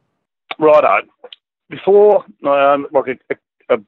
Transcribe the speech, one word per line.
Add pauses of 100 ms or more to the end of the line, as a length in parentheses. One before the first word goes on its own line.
(560)
Righto. (600)
Before, (220)
um,
like
a,
a,
a (120)